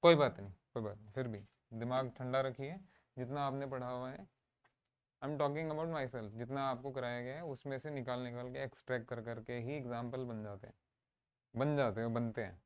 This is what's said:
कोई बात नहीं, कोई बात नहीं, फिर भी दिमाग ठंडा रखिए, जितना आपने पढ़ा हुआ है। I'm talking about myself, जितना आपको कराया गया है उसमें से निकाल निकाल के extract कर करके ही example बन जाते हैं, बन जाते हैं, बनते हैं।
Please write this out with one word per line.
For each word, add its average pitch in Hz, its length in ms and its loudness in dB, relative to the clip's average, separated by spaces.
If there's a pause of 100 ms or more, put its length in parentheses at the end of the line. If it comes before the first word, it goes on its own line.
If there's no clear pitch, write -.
कोई 170 120 12
बात 139 240 4
नहीं, 98 120 -8 (220)
कोई 117 100 -2
बात 104 140 -4
नहीं, 107 140 -18
फिर 131 160 -2
भी 107 120 -4 (340)
दिमाग 123 440 0
ठंडा 131 240 2
रखिए, 135 340 -2 (420)
जितना 127 300 -2
आपने 139 200 -2
पढ़ा 127 220 -4
हुआ 127 200 -4
है। 190 180 -12 (960)
I'm 147 180 -2
talking 151 320 2
about 160 240 -2
myself, 120 420 -4
जितना 135 320 -2
आपको 127 220 -4
कराया 123 300 -2
गया 127 140 -6
है 165 100 -8
उसमें 135 340 -4
से 151 120 -8
निकाल 127 280 -2
निकाल 123 340 -6
के 135 100 -4
extract 123 460 -4
कर 117 140 -4
करके 117 360 -4
ही 123 160 -2
example 123 500 -4
बन 110 180 -4
जाते 101 240 -8
हैं, - 80 -18 (760)
बन 143 240 4
जाते 113 240 4
हैं, 117 120 2
बनते 117 300 0
हैं। 90 220 -8